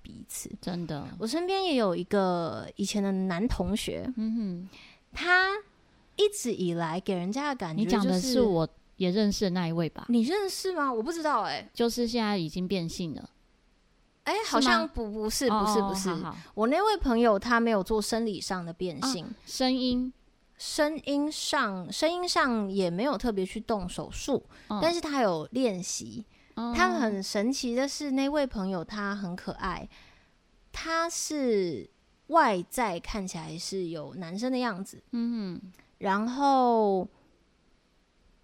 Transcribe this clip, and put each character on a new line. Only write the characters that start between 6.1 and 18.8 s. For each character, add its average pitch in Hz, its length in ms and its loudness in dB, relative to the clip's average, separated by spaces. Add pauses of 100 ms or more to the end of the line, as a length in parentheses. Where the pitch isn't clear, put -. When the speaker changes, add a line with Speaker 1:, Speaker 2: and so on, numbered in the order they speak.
Speaker 1:
一 415 140 4
直 247 240 -4
以 175 200 0
来 170 260 -2
给 196 160 -2
人 180 160 -2
家 277 180 -2
的 269 60 -2
感 165 200 -6
觉 208 80 2
就 202 60 2
是 220 80 4
Speaker 2:
你 202 60 2
讲 185 100 4
的 180 80 2
是 254 200 4
我 170 260 4 (300)
也 180 120 2
认 208 220 4
识 208 140 0
的 185 60 2
那 175 160 0
一 165 40 -2
位 165 180 0
吧？ - 200 -12
Speaker 1:
你 240 120 6
认 381 260 2
识 370 280 -4
吗？ 277 180 0
我 220 80 0
不 285 100 -2
知 330 120 -4
道 262 200 2
欸。 143 300 -4
Speaker 2:
就 233 160 2
是 240 180 0
现 233 160 0
在 208 140 2
已 160 100 0
经 180 200 -4
变 170 200 0
性 160 280 -6
了。 - 140 -14 (960)
Speaker 1:
哎， 311 80 0
Speaker 2:
是 415 60 0
吗？ 440 100 -2
Speaker 1:
好 - 120 4
像 330 260 4
不， 226 220 -6
不 214 180 -4
是， 247 220 0
不 208 160 4
是， 214 140 4
Speaker 2:
哦， 196 60 4
哦， 196 40 -2
Speaker 1:
不 190 60 -2
是。 190 140 -2
Speaker 2:
好， 165 220 -4
好。 - 60 -12 (160)
Speaker 1:
我 214 140 2
那 302 120 4
位 415 180 4
朋 240 200 2
友 226 220 6
他 233 200 4
没 233 120 4
有 196 120 4
做 220 160 2
生 226 260 0
理 202 140 -4
上 185 240 -4
的 165 80 -8
变 170 300 -6